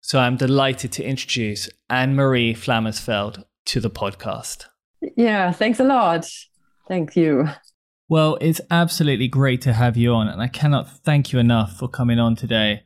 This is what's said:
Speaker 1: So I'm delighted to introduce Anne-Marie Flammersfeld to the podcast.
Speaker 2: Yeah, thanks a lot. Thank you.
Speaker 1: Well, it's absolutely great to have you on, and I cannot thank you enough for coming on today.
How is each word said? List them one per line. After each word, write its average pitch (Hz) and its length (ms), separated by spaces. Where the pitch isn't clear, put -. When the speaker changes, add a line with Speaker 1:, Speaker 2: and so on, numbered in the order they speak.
Speaker 1:
So - 180
I'm 123 160
delighted 135 580
to - 100
introduce 113 640
Anne-Marie 127 640
Flammersfeld 110 920
to - 120
the 107 100
podcast. - 760
Speaker 2:
Yeah, 208 380
thanks 220 260
a 262 60
lot. 214 440
Thank 175 260
you. 156 320
Speaker 1:
Well, 156 320
it's 160 180
absolutely 151 600
great 131 320
to 131 100
have 117 240
you 117 180
on, 110 140
and 98 140
I 123 80
cannot 143 400
thank 143 260
you 127 80
enough 113 380
for 123 100
coming 120 320
on 117 160
today. 107 500